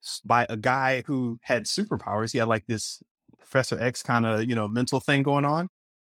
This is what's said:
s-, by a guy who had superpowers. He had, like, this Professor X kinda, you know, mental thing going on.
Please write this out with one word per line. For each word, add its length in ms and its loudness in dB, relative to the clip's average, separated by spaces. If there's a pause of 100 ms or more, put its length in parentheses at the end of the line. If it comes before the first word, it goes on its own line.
s-, 200 -12
by 260 4
a 60 -4
guy 500 2
who 360 -2
had 240 0
superpowers. 640 -4
He 60 0
had, 100 2
like, 180 0
this 360 -6 (360)
Professor 420 0
X 220 -2
kinda, 440 2
you 80 0
know, 140 0
mental 320 0
thing 240 2
going 200 2
on. 240 0 (380)